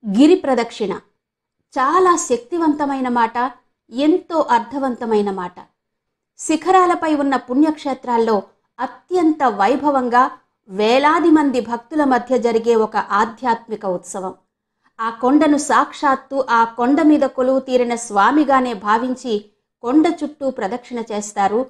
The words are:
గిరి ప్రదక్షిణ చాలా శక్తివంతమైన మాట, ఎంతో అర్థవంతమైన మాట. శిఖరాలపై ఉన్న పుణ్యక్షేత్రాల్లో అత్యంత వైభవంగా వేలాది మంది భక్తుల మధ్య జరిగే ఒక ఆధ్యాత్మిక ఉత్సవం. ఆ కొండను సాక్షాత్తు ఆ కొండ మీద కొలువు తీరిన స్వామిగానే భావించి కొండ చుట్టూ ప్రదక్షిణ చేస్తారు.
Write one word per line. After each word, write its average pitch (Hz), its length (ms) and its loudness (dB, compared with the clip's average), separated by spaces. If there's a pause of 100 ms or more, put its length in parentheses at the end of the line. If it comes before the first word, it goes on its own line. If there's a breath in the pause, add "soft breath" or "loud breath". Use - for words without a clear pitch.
గిరి 254 300 4
ప్రదక్షిణ 233 580 -4 (800)
చాలా 320 420 2
శక్తివంతమైన 294 920 -2
మాట, 233 280 -2 (560)
ఎంతో 320 460 0 (120)
అర్థవంతమైన 226 800 -2
మాట. 180 260 -10 (800)
శిఖరాలపై 359 760 0
ఉన్న 277 220 -2
పుణ్యక్షేత్రాల్లో 262 1000 -2 (420)
అత్యంత 311 680 -2
వైభవంగా 247 760 0 (460)
వేలాది 269 600 2
మంది 285 300 2
భక్తుల 240 440 -4
మధ్య 247 340 0
జరిగే 226 360 0
ఒక 220 220 0
ఆధ్యాత్మిక 220 920 -4
ఉత్సవం. 185 480 -8 (640)
ఆ 226 120 -6
కొండను 294 480 2
సాక్షాత్తు 269 800 -2 (120)
ఆ 233 140 2
కొండ 247 380 0
మీద 294 240 4 (100)
కొలువు 262 240 0
తీరిన 247 340 0
స్వామిగానే 247 800 2
భావించి 233 600 -4 (500)
కొండ 294 220 4 (160)
చుట్టూ 285 280 -6
ప్రదక్షిణ 240 480 -8 (140)
చేస్తారు. 208 580 -2